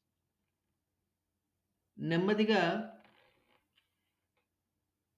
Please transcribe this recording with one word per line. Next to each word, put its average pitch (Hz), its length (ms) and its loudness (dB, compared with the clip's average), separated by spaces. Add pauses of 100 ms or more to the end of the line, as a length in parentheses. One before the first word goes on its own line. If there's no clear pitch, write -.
(2000)
నెమ్మదిగా 196 920 0 (2250)